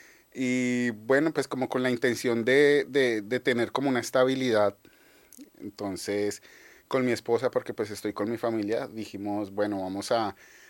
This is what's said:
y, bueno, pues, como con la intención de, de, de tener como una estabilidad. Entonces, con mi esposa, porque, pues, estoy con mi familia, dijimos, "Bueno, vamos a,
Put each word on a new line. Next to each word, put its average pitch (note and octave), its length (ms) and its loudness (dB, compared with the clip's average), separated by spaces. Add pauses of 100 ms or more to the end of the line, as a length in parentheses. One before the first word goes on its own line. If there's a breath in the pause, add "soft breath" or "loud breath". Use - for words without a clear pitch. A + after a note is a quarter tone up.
(340 loud breath)
y, B2 580 0
bueno, C3+ 420 2
pues, C#3 140 -2
como B2+ 220 -4
con B2+ 140 0
la B2+ 80 2
intención A#2+ 520 0
de, C#3+ 460 4
de, B2 320 2
de A#2 180 -4
tener A#2+ 320 0
como C3+ 180 -2
una B2+ 100 0
estabilidad. B2+ 760 2 (840 soft breath)
Entonces, G2+ 800 -4 (460 loud breath)
con C3 180 0
mi B2 60 2
esposa, A#2 400 0
porque, - 220 -2
pues, G#2+ 180 -4
estoy G#2 220 -4
con G#2 160 -2
mi A#2 80 -4
familia, A2+ 500 -2
dijimos, G2+ 640 -8
"Bueno, G2+ 300 -2
vamos F#2+ 300 -4
a, A2 240 0 (340 loud breath)